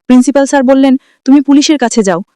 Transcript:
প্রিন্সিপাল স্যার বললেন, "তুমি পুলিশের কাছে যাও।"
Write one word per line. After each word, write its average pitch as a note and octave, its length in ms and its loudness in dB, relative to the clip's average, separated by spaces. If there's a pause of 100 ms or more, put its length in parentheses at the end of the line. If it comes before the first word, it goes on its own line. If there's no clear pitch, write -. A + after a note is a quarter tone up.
প্রিন্সিপাল B3+ 400 0
স্যার C#4 160 -2
বললেন, C4+ 340 2 (280)
"তুমি C#4 160 2
পুলিশের C#4+ 380 0
কাছে A#3 240 -2
যাও।" F#3 200 -4 (140)